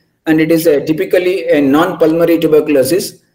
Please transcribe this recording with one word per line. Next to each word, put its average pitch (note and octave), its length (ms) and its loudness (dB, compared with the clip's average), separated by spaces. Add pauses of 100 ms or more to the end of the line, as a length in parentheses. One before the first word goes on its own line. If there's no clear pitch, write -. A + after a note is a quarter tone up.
(260)
and D#3 140 2
it D#3 100 0
is E3 160 0
a, C#3+ 180 2
typically F3+ 640 -2
a D#3 120 2
non-pulmonary E3 800 0
tuberculosis. D3+ 840 0 (120)